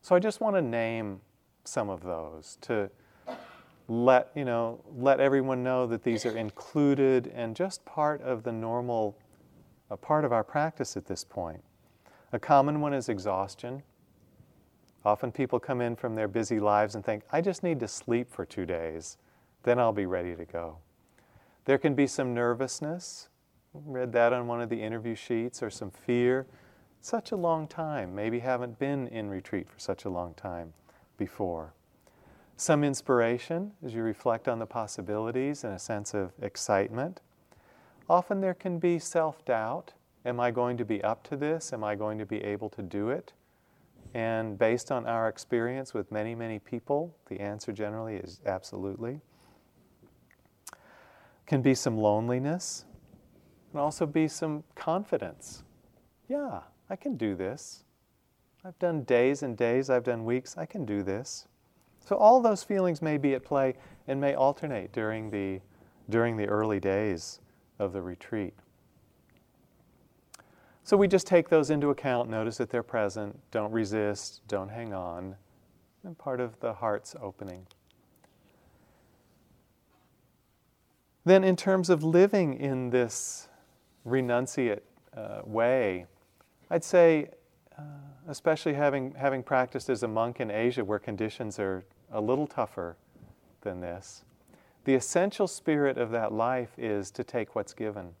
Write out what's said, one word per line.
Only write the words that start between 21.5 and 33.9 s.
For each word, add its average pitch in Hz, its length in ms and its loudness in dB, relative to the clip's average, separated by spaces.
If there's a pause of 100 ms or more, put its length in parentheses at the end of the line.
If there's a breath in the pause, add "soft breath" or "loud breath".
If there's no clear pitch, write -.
There 135 120 6
can 147 160 2
be 135 140 4
some 127 260 -2
nervousness. 127 960 -4 (460)
Read 127 380 -6
that 117 200 6
on 123 140 -2
one 120 140 -4
of 117 80 -6
the 113 120 -4
interview 113 320 -6
sheets, 117 480 -4
or 113 80 -4
some 98 220 -10
fear. 123 560 2 (540 soft breath)
Such - 300 -6
a 226 40 -2
long 165 320 0
time. 135 480 -6
Maybe 110 240 -2
haven't 123 400 -4
been 135 300 -2
in 107 200 -8
retreat 95 400 -6
for - 80 -20
such - 260 -6
a 101 60 -6
long 87 240 -6
time 85 400 -10 (440 soft breath)
before. 85 580 -6 (840 soft breath)
Some 147 260 2
inspiration 135 1000 0
as 123 100 -8